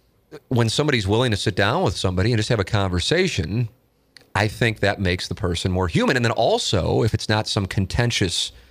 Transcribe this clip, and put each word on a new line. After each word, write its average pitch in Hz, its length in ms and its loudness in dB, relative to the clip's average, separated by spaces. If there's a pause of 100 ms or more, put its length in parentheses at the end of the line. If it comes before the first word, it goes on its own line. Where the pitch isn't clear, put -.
(480)
when 117 200 2
somebody's 127 400 0
willing 117 220 4
to 101 60 0
sit - 180 -2
down 113 280 2
with 113 140 0
somebody 92 360 0
and 110 60 2
just 110 120 0
have 110 100 2
a 92 40 2
conversation, 101 1080 0 (640)
I 107 140 2
think 110 320 -2
that 98 200 0
makes 90 280 -2
the 92 60 -6
person 90 380 -2
more 90 160 0
human. 151 280 2
And 120 80 0
then 113 80 2
also, 127 720 0
if 110 100 0
it's - 140 -4
not 107 200 0
some 101 160 -4
contentious 101 880 -2 (180)